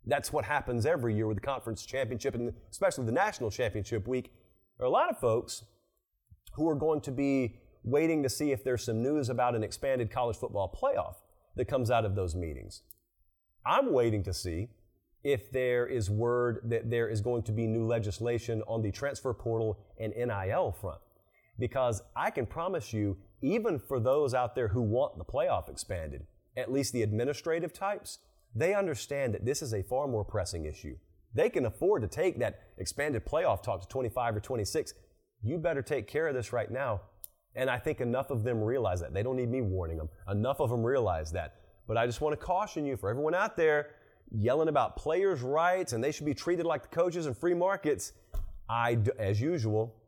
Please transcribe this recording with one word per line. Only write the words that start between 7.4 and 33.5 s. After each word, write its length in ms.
waiting 400
to 60
see 240
if 100
there's 220
some 180
news 260
about 280
an 80
expanded 480
college 240
football 320
playoff 480
that 100
comes 240
out 140
of 100
those 220
meetings. 460
I'm 280
waiting 320
to 80
see 360
if 280
there 360
is 220
word 520
that 180
there 200
is 120
going 240
to 80
be 140
new 180
legislation 840
on 140
the 100
transfer 420
portal 500
and 160
N 160
I 200
L 200
front. 300
Because 440
I 160
can 160
promise 460
you, 260
even 380
for 200
those 360
out 200
there 140
who 140
want 360
the 60
playoff 440
expanded, 600
at 140
least 220
the 100
administrative 720
types, 460
they 200
understand 600
that 100
this 180
is 120
a 80
far 260
more 160
pressing 400
issue. 320
They 160
can 160
afford 360
to 60
take 300
that 200
expanded 480
playoff 360